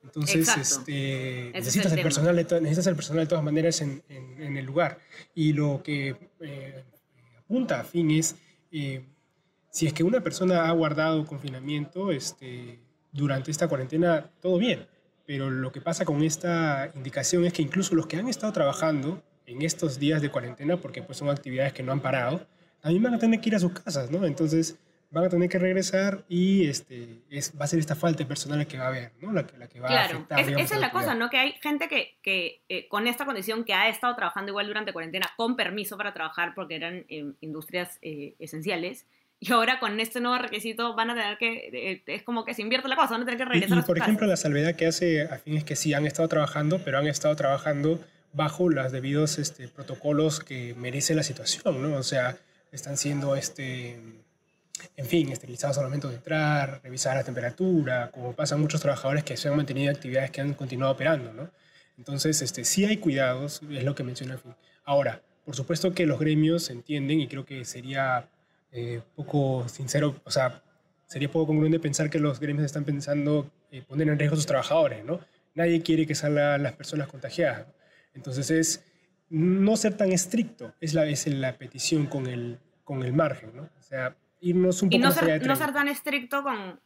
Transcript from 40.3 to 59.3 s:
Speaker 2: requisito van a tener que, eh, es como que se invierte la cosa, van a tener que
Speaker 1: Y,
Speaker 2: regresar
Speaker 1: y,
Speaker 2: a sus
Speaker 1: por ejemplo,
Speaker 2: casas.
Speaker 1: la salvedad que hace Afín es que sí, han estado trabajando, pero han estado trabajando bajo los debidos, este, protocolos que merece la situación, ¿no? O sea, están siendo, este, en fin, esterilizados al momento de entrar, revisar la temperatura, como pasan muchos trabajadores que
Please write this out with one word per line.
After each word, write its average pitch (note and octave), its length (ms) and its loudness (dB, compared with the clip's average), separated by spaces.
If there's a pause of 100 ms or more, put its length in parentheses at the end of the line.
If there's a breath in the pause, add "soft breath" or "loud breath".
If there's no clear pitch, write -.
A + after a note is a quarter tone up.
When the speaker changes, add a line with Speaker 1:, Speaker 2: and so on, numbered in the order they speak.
Speaker 2:
requisito A#3 560 -4
van A3+ 160 0
a A#3+ 40 -2
tener G#3 220 -4
que, A3+ 360 -4
eh, B2+ 340 -6
es G#3 160 -8
como A#3 240 -4
que A#3+ 80 -8
se A3+ 80 -8
invierte B3+ 260 -2
la C4 80 0
cosa, D4+ 140 4
van A3+ 120 -2
a - 40 -2
tener A#3+ 100 -4
que B3 60 -4
Speaker 1:
Y, B3+ 40 -2
Speaker 2:
regresar F#3 300 4
Speaker 1:
y, E3+ 40 6
Speaker 2:
a - 20 0
sus - 40 -2
Speaker 1:
por E3 120 2
ejemplo, G#3 280 2
Speaker 2:
casas. - 40 4
Speaker 1:
la F3 60 4
salvedad D3+ 380 2
que D#3+ 120 0
hace E3 360 2
Afín D3+ 340 -4
es D3+ 80 -2
que D3+ 120 -6
sí, D3+ 160 0
han C#3+ 140 2
estado D#3+ 220 0
trabajando, D3+ 540 2
pero C3+ 160 0
han C#3+ 80 2
estado D3+ 300 2
trabajando C#3+ 680 0 (300 loud breath)
bajo D#3 380 2
los C3 200 2
debidos, C#3 480 0
este, C3 300 -6
protocolos D3 720 0
que B2 340 -8
merece B2+ 400 -2
la D3+ 80 2
situación, C3 600 -2
¿no? D3 140 0
O C3 60 -2
sea, B2+ 360 -2 (340 loud breath)
están C#3+ 240 -10
siendo, C#3 400 0
este, B2+ 640 -8 (960 loud breath)
en C#3 100 -8
fin, D3+ 240 2
esterilizados B2+ 480 -4
al C#3+ 60 0
momento C#3 240 -4
de A#2+ 80 -8
entrar, D3 640 0
revisar C3 340 -2
la C3 80 0
temperatura, B2+ 880 0
como B2 200 -8
pasan D3 280 0
muchos D#3 200 2
trabajadores C#3+ 440 0
que C3 120 -8